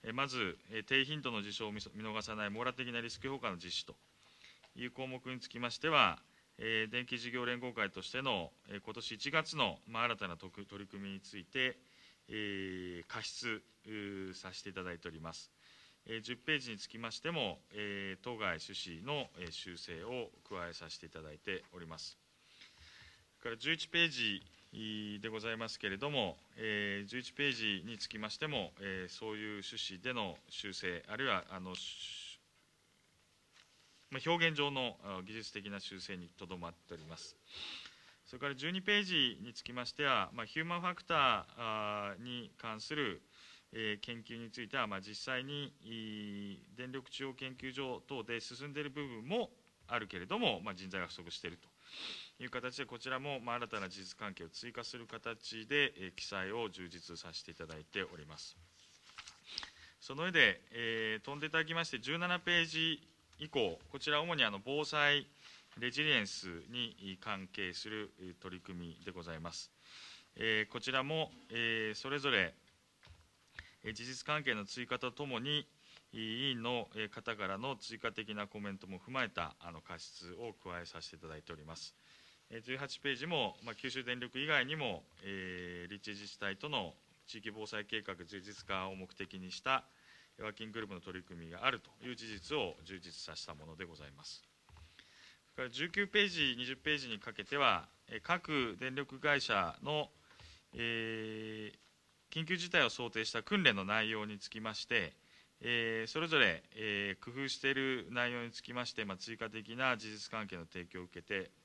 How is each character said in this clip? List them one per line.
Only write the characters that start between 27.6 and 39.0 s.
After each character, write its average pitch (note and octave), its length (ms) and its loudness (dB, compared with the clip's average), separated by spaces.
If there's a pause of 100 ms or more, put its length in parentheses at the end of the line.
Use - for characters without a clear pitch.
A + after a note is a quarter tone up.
に A2 140 -8
つ - 100 -4
き A2 100 -8
ま G#2+ 120 -2
し - 80 -6
て D#3 80 0
も、 A#2 340 -2
え F#2+ 300 -4
ー、 - 20 -12
そ A2 200 -6
う G#2+ 40 -4
い G#2+ 100 -4
う G#2+ 40 -4 (100)
趣 - 160 -8 (200)
旨 F2+ 60 -14
で B2+ 120 0
の G2 240 0 (100)
修 - 240 -6
正、 F2+ 360 -2
あ G#2+ 80 -4
る C3+ 100 2
い - 20 4
は、 F#2+ 220 4
あ F#2+ 100 -6
の、 F#2 140 -6
し-、 - 680 -8 (1700)
ま C3+ 140 -2
あ、 D#3+ 60 4
表 E3+ 180 8
現 D#3 80 4
上 C#3+ 140 6
の、 B2+ 340 0
あ、 F#2+ 220 -2
技 G#2+ 80 -8
術 A2 180 -6
的 G#2 160 -6
な G2+ 100 -4
修 F#2 220 -8
正 F#2+ 160 -6
に F2 120 -10 (100)
と G2 80 -8
ど F2+ 100 -6
ま E2+ 140 -6
っ - 20 -18
て - 220 -14
お - 20 -8
り D#2 80 -12
ま D#2+ 140 -12
す。 - 180 -14 (880)
そ - 120 -14
れ - 40 -10
か C#3+ 80 2
ら C#3 60 0
十 C#3 160 -2
二 F#3 100 2
ペ G#3 200 8